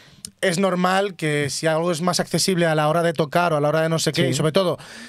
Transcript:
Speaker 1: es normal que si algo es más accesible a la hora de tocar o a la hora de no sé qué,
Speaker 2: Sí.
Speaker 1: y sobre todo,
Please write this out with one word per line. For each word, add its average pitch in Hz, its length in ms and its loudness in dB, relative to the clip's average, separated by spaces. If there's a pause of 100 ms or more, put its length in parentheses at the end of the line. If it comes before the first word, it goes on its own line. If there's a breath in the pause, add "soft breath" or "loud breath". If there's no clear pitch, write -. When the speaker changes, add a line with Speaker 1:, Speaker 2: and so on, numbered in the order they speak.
(420 loud breath)
Speaker 1:
es 180 180 2
normal 185 560 2
que 147 340 -2
si - 160 -6
algo 160 260 0
es 160 120 -4
más 180 160 0
accesible 170 480 0
a 156 80 2
la 151 120 2
hora 160 140 2
de 170 120 0
tocar 170 400 0
o 147 40 2
a 147 40 0
la 147 80 2
hora 160 120 2
de 160 80 0
no 165 80 0
sé 156 140 0
qué, 139 140 0
Speaker 2:
Sí. - 40 2
Speaker 1:
y 127 60 -2
sobre 151 160 0
todo, 175 260 0 (320 loud breath)